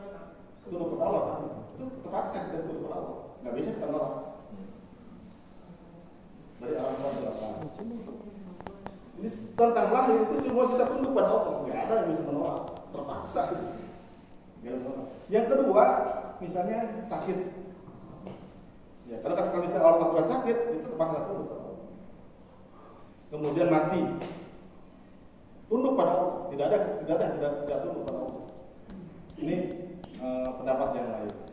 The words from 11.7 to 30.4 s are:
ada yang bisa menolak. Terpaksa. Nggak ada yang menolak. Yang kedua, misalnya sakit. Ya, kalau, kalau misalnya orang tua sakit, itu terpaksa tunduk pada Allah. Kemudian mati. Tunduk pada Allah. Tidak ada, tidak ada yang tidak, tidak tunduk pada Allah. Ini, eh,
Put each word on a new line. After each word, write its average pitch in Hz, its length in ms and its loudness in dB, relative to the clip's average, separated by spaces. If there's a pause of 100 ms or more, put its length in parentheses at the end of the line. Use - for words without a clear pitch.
ada 220 160 2
yang 170 80 0
bisa 156 160 0
menolak. - 360 0 (320)
Terpaksa. - 460 -4 (100)
Nggak - 120 -4 (1000)
ada 117 40 -12
yang 127 160 -4
menolak. 131 260 -8 (180)
Yang 226 240 4
kedua, 185 340 8 (540)
misalnya 180 400 -2 (240)
sakit. - 360 -2 (1700)
Ya, 113 60 -8 (100)
kalau, 175 80 0
kalau 175 320 2
misalnya 147 200 6
orang - 280 8
tua - 120 6
sakit, 240 300 2 (140)
itu 160 160 -2
terpaksa 160 400 0
tunduk - 240 -6
pada - 160 -10
Allah. - 200 -12 (1500)
Kemudian 151 360 2
mati. 160 320 4 (1600)
Tunduk 262 320 2
pada - 160 6
Allah. - 200 4 (120)
Tidak 143 200 0
ada, 202 120 6 (240)
tidak 156 120 0
ada 156 120 4
yang - 120 0
tidak, 143 140 0 (140)
tidak 143 200 0
tunduk - 200 -4
pada 107 160 -4
Allah. - 200 -8 (1000)
Ini, - 140 2 (640)
eh, 127 300 -2 (140)